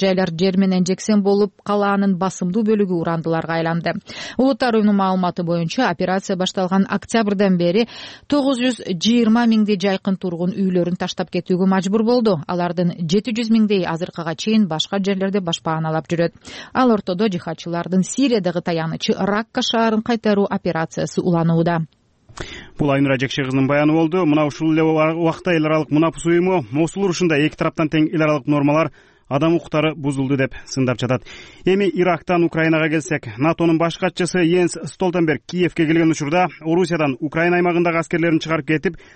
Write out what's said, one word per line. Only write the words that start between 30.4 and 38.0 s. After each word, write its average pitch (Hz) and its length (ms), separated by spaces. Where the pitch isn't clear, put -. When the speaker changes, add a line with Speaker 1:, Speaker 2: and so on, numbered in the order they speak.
Speaker 2:
сындап 127 340
жатат. 127 220
Эми 196 240
Ирактан 175 560
Украинага 160 460
келсек, 139 480
натонун 160 400
баш 165 180
катчысы 180 440
Йенс 175 440
Столтенберг 165 600
Киевке 170 400
келген 165 240
учурда, 160 380
Орусиядан 160 580
Украина 165 380
аймагындагы 175 420
аскерлерин 165 420